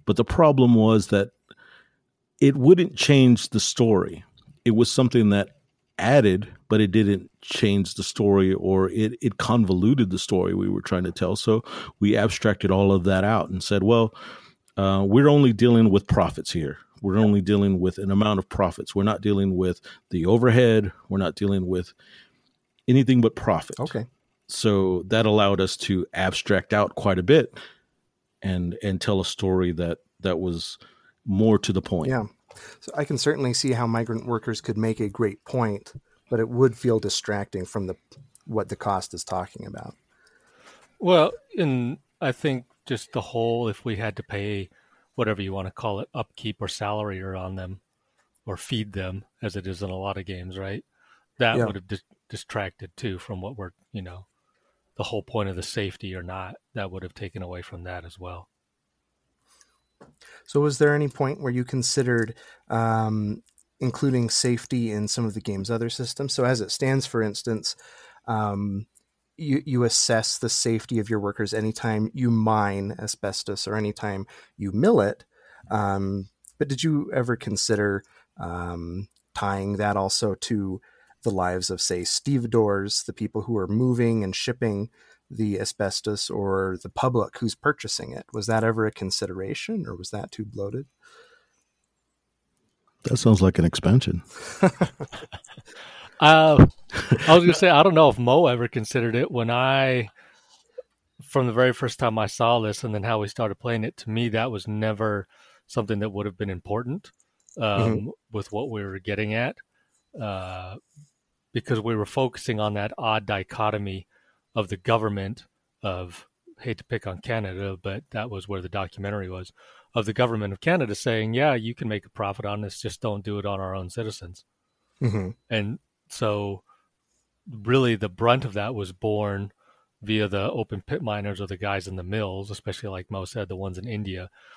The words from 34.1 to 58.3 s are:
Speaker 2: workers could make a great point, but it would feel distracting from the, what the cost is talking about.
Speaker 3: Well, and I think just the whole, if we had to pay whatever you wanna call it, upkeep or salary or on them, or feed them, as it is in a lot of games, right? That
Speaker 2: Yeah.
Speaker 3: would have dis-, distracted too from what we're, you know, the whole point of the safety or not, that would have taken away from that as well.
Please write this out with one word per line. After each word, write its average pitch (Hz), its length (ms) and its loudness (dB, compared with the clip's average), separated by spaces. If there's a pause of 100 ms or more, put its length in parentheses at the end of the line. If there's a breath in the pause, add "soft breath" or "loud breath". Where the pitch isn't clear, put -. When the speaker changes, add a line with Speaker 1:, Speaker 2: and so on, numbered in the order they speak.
Speaker 2:
workers 113 340 -4
could 104 160 -6
make 110 220 0
a 107 100 -2
great 101 360 -2
point, 110 480 -4 (360)
but 113 120 0
it 110 80 -2
would 123 280 2
feel 117 220 0
distracting 101 640 -4
from 98 220 -6
the, 90 80 -6 (500)
what 107 260 -4
the 98 60 -10
cost 95 380 -6
is 90 80 -10
talking 92 440 -8
about. - 280 -16 (1040 soft breath)
Speaker 3:
Well, 175 320 6 (260)
and 131 420 0 (220)
I 135 120 0
think 131 320 -4 (220)
just - 260 -6
the 120 80 -4
whole, 117 480 -2
if - 160 -8
we 110 120 -4
had 107 200 -6
to - 80 -10
pay 101 440 -8 (460)
whatever 107 280 -2
you 95 100 -6
wanna 95 180 -8
call 104 300 -6
it, 123 120 -10
upkeep 113 480 -10
or 101 60 -6
salary 104 540 -6
or 95 160 -10
on 92 180 -10
them, 92 280 -12 (640)
or 98 100 -8
feed 107 380 -8
them, 95 300 -8 (180)
as 104 120 -6
it 95 140 -10
is 92 120 -10
in 98 100 -8
a 92 60 -8
lot 95 220 -8
of 92 80 -12
games, 92 320 -12
right? 98 260 -10 (540)
That 117 180 2
Speaker 2:
Yeah. 117 100 0
Speaker 3:
would 101 100 -6
have 92 100 -16
dis-, 101 160 -8 (260)
distracted 98 680 -10
too 95 240 -8
from 95 200 -12
what 110 160 -12
we're, 92 140 -12 (220)
you 101 100 -10
know, 90 240 -18 (720)
the - 80 -6
whole 107 180 -6
point 104 260 -4
of 92 80 -8
the 90 60 -6
safety 95 520 -8
or 92 80 -12
not, 92 340 -12 (180)
that 101 160 -8
would 92 120 -14
have 90 120 -14
taken 98 280 -12
away 90 200 -12
from 85 220 -16
that 90 200 -12
as 87 140 -20
well. 90 300 -16 (2000 soft breath)